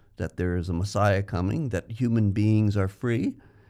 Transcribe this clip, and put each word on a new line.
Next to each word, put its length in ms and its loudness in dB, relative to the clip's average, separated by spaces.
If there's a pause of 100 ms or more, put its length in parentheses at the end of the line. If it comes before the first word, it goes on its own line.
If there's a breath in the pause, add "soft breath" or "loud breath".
(180 soft breath)
that 180 -6
there 220 -2
is 100 -4
a 60 -4
Messiah 500 0
coming, 460 -2
that 220 -6
human 400 2
beings 440 2
are 140 0
free 480 -4 (320 loud breath)